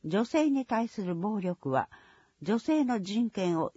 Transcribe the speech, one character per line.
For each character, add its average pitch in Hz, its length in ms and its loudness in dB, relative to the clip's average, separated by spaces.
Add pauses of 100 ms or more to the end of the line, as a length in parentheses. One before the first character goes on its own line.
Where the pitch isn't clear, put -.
女 190 220 0
性 311 240 2
に 269 160 0
対 226 220 -2
す - 160 -8
る 180 100 -2
暴 202 260 -2
力 180 300 -4
は、 131 200 0 (520)
女 196 160 2
性 311 280 2
の 240 160 0
人 214 280 0
権 175 300 0
を - 180 -2